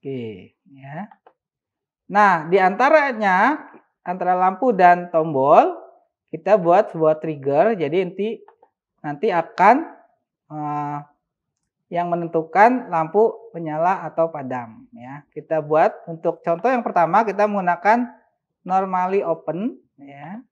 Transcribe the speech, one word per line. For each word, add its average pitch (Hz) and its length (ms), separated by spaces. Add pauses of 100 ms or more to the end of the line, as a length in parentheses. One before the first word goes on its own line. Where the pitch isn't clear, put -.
Oke, 113 480 (160)
ya. 139 400 (960)
Nah, 185 400
di 175 80
antaranya, 226 1120 (400)
antara 180 320
lampu 190 320
dan 175 400
tombol, 165 640 (560)
kita 185 240
buat 175 400
sebuah 156 240
trigger. 151 560
Jadi 170 320
nanti, 196 200 (760)
nanti 147 320
akan, 202 480 (640)
eh, 147 520 (920)
yang 175 160
menentukan 175 800
lampu 175 640
menyala 170 560
atau 165 240
padam, 127 640
ya. 131 400
Kita 156 240
buat 156 320 (160)
untuk 165 320
contoh 175 320
yang 240 160
pertama, 190 400
kita 196 160
menggunakan 202 640 (560)
normally 185 640
open, 165 480 (240)
ya. 143 400 (120)